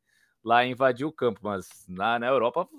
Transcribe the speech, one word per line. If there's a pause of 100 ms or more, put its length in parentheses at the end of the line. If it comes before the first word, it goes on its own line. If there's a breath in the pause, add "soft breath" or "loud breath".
(420)
lá
invadir
o
campo,
mas
na,
na
Europa (120)